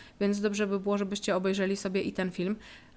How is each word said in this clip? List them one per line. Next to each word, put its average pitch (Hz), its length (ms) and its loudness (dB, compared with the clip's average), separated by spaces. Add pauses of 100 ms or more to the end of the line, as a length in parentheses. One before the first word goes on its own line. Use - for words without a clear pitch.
(200)
więc 202 200 2
dobrze 208 260 2
by 196 140 0
było, 202 180 2
żebyście 202 380 0
obejrzeli 190 400 2
sobie 196 260 0
i - 100 -2
ten 185 180 0
film, 185 260 -2 (400)